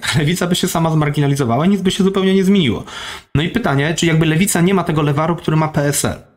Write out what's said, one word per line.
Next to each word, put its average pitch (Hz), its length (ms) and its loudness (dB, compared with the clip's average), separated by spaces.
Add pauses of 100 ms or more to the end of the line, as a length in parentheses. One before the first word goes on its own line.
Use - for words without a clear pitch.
<laughs> - 140 -2
Lewica 170 280 0
by 175 80 -2
się 180 140 -2
sama 165 220 0
zmarginalizowała 143 760 0
i - 20 2
nic 202 120 2
by 185 100 0
się 185 140 0
zupełnie 190 300 2
nie 190 100 2
zmieniło. 180 400 2 (500)
No 139 80 2
i 156 60 -2
pytanie, 147 460 0
czy 160 120 -2
jakby 160 200 2
Lewica 170 340 2
nie 180 140 4
ma 175 100 2
tego 156 180 0
lewaru, 156 340 0
który 156 200 -2
ma 156 120 2
P 151 160 -2
S 147 200 -2
L. 104 140 -4 (180)